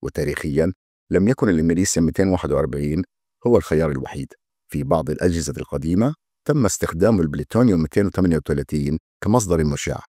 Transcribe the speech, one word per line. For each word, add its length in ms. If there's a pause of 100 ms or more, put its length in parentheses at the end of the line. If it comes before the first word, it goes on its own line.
وتاريخيا، 680 (380)
لم 160
يكن 220
الإمريسيوم 560
ميتين 220
واحد 240
وأربعين 520 (440)
هو 100
الخيار 340
الوحيد. 420 (380)
في 120
بعض 260
الأجهزة 480
القديمة 560 (320)
تم 200
استخدام 560
البلوتونيوم 600
ميتين 240
وتمانية 320
وتلاتين 600 (240)
كمصدر 400
مشع 360 (120)